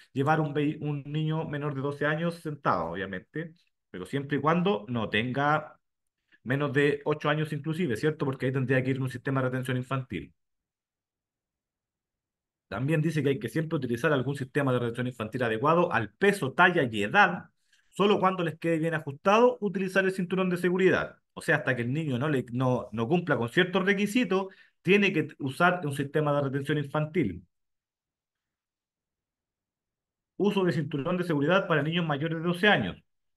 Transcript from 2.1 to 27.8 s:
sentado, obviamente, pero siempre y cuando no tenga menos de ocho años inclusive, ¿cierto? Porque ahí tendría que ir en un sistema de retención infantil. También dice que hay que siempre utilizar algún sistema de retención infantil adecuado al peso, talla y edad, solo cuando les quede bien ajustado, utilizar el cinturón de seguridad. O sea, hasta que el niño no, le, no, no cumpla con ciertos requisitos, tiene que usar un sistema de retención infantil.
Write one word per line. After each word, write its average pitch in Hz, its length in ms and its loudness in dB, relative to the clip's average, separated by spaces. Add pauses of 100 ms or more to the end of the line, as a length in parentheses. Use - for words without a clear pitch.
sentado, 151 560 -2
obviamente, 98 600 -10 (380)
pero 92 140 -10
siempre 139 320 -4
y 120 40 -2
cuando 180 460 0
no 117 220 -4
tenga 135 680 0 (680)
menos 139 280 -2
de 143 320 2
ocho 151 260 -2
años 151 220 0
inclusive, 151 460 -2
¿cierto? 151 280 -2
Porque 135 200 -4
ahí 131 80 0
tendría 131 280 2
que 120 100 -2
ir 135 60 0
en 135 60 -2
un 127 60 -4
sistema 135 320 -2
de 131 80 0
retención 127 260 -4
infantil. 127 580 -6 (2250)
También 143 320 0
dice 156 200 0
que 135 80 2
hay 139 100 0
que 117 100 -6
siempre 165 260 -4
utilizar 127 380 0
algún 135 220 -2
sistema 135 360 -2
de 123 80 2
retención 120 280 -4
infantil 120 360 -6
adecuado 139 480 2
al 113 220 -2
peso, 196 400 0
talla 175 300 6
y 110 200 -2
edad, 175 460 2 (400)
solo 202 300 2
cuando 185 240 2
les 160 160 -4
quede 165 200 0
bien 160 140 0
ajustado, 196 680 2
utilizar 190 460 0
el 185 80 0
cinturón 185 360 0
de 175 80 0
seguridad. 180 600 2 (160)
O - 80 -14
sea, 156 160 2
hasta 135 180 0
que 117 80 -4
el 120 100 -2
niño 143 260 -2
no, 151 100 0
le, 127 220 -2
no, 127 400 -2
no 113 160 -2
cumpla 156 300 2
con 117 120 -2
ciertos 185 360 2
requisitos, 202 600 0 (340)
tiene 196 320 4
que 151 140 0 (120)
usar 175 460 2
un 147 80 -4
sistema 147 400 -2
de 143 80 2
retención 139 360 -2
infantil. 147 640 -2 (3000)